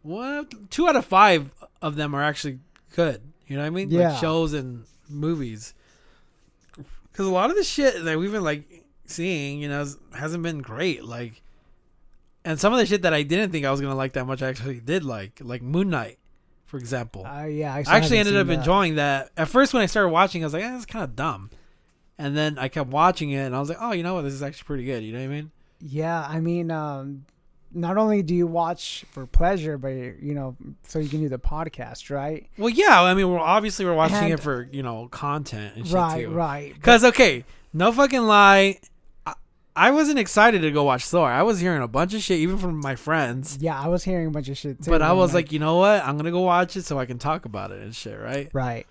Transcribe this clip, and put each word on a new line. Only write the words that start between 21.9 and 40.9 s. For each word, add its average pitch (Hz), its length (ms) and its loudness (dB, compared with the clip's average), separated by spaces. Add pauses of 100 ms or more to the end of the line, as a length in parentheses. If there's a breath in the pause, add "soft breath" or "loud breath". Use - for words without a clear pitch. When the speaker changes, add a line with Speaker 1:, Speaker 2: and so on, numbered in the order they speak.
Speaker 1:
And 143 180 -4
then 151 220 -2
I 131 120 -4
kept 139 200 -6
watching 156 420 2
it, 139 140 -4
and 123 100 -6
I 135 40 -2
was 143 100 -6
like, 165 120 -8
"Oh, 233 100 -4
you 175 100 -4
know 180 140 -4
what? 165 80 -4
This 139 100 -6
is 135 80 -10
actually 139 240 -12
pretty 135 200 -8
good." 123 180 -6
You 110 100 -10
know 120 60 -8
what 131 60 -8
I - 20 -8
mean? 151 240 -10 (300)
Speaker 2:
Yeah, 156 460 -6
I 160 120 -6
mean, 170 320 -2
um, 139 540 -8 (480)
not 170 240 -2
only 214 260 2
do 165 100 -2
you 175 140 2
watch 170 640 -4
for 131 160 -14
pleasure, 165 500 2
but, 135 120 -6
you 131 440 -8
know, 131 220 -8 (320)
so - 120 -8
you 151 100 -4
can 151 120 -4
do 147 80 -2
the 127 100 -6
podcast, 147 760 -6
right? 147 340 -8 (100)
Speaker 1:
Well, 214 120 0
yeah. 254 340 8
I 180 100 6
mean, 190 180 2
we're 175 80 0
obviously 196 460 0
we're 175 80 0
watching 160 240 4
Speaker 2:
And 165 160 2
Speaker 1:
it 151 80 -2
for, 131 300 -4
you 139 120 -8
know, 120 260 -8
content 139 680 -8
and 117 100 -10
shit 170 80 -2
Speaker 2:
Right, 160 300 0
Speaker 1:
too. 160 60 -10
Speaker 2:
right. 147 500 -6
Speaker 1:
'Cause, 233 240 8
okay, 196 400 4 (280 soft breath)
no 185 200 4
fucking 269 300 2
lie, 196 560 6 (460)
I, 156 80 -8 (420)
I 208 160 8
wasn't 294 280 2
excited 208 440 4
to 156 80 0
go 147 120 2
watch 131 220 0